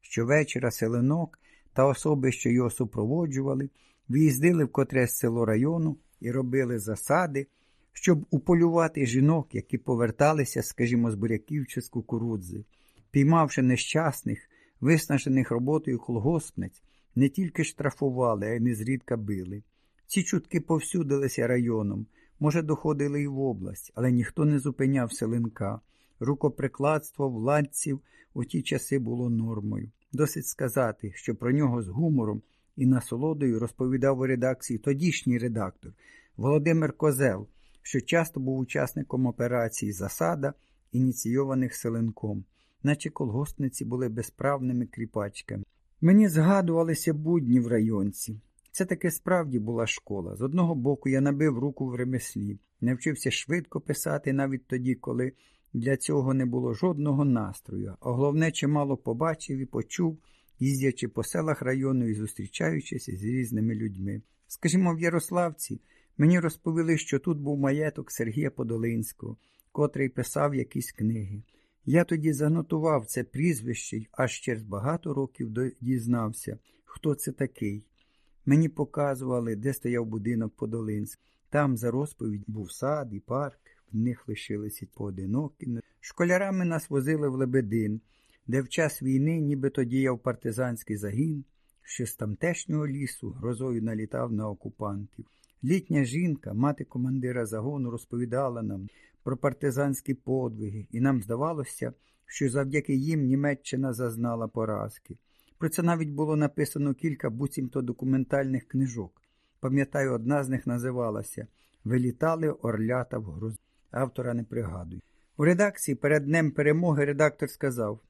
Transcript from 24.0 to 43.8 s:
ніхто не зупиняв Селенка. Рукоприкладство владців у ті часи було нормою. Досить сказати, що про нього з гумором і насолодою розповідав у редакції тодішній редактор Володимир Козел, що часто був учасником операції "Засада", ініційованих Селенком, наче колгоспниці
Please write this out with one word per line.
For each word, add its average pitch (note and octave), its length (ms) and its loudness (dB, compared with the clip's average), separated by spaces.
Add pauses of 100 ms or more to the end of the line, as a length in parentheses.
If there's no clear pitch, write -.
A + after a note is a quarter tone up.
ніхто B2 340 2
не D3 140 4
зупиняв C3+ 540 0
Селенка. A2 680 -2 (400)
Рукоприкладство C#3 1120 0
владців C3+ 680 0 (340)
у B2 120 -4
ті - 160 -4
часи C#3 380 -2
було A#2+ 300 -2
нормою. G#2+ 640 -2 (220)
Досить D3+ 340 0
сказати, A#2 680 -2
що - 200 -4
про A#2+ 160 -2
нього B2+ 320 2
з F#2+ 40 -8
гумором A2 540 0 (340)
і C3 100 0
насолодою C3 760 2
розповідав B2+ 600 0
у C3 60 0
редакції B2+ 540 0
тодішній C#3+ 580 2
редактор A2 560 -4 (440)
Володимир D3+ 560 2
Козел, C3 540 2 (340)
що - 200 -2
часто E3 380 0
був C3 200 -2
учасником C3 640 -2
операції A#2+ 680 0
"Засада", C#3 600 -2 (380)
ініційованих B2+ 840 2
Селенком, A2+ 680 -2 (400)
наче D3 260 2
колгоспниці C3+ 760 -4